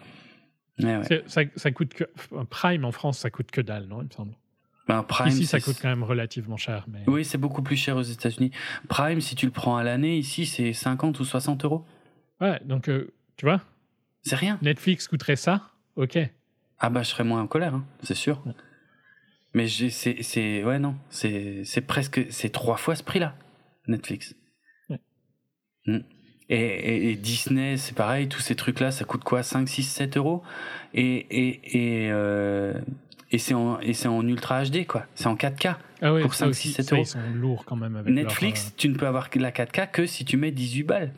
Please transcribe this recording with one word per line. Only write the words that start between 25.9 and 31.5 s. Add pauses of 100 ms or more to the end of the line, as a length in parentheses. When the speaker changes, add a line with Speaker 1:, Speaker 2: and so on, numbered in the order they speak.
Speaker 1:
Et,
et,
et
Disney,
c'est
pareil,
tous
ces
trucs-là,
ça
coûte
quoi,
cinq,
six,
sept
euros ? (500)
Et, (140)
et,